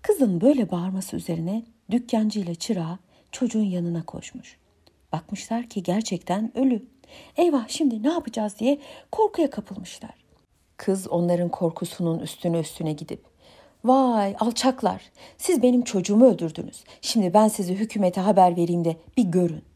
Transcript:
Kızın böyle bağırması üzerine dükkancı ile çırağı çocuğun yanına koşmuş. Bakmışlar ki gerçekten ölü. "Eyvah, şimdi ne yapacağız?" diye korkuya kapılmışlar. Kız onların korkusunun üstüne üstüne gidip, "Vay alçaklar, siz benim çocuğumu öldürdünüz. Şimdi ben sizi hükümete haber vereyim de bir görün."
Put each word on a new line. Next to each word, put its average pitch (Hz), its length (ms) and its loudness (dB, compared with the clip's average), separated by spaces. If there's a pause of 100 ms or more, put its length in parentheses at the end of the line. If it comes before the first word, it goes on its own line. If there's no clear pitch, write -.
Kızın 240 380 2
böyle 247 300 4
bağırması 185 460 -6
üzerine 175 480 -6 (260)
dükkancı 220 500 0
ile 170 140 -6
çırağı 175 440 -6 (340)
çocuğun 220 320 -2
yanına 175 420 -2
koşmuş. - 520 -16 (540)
Bakmışlar 226 560 -8
ki 190 140 -6
gerçekten 196 760 -4
ölü. 247 280 0 (500)
"Eyvah, 294 320 2
şimdi 226 340 0
ne 294 100 2
yapacağız?" 220 460 -4
diye 277 200 2 (340)
korkuya 381 380 2
kapılmışlar. - 760 -14 (520)
Kız 190 320 -2
onların 175 400 0
korkusunun 165 680 -4
üstüne 170 420 -4
üstüne 156 320 -6
gidip, - 320 -10 (600)
"Vay 233 560 2
alçaklar, 233 720 -2 (280)
siz 311 240 0
benim 247 200 4
çocuğumu 208 440 4
öldürdünüz. 165 580 0 (160)
Şimdi 190 340 0
ben 214 140 8
sizi 185 260 -2
hükümete 196 460 -2
haber 180 360 6
vereyim 170 280 0
de 165 120 0 (200)
bir 247 80 4
görün." 170 400 0 (120)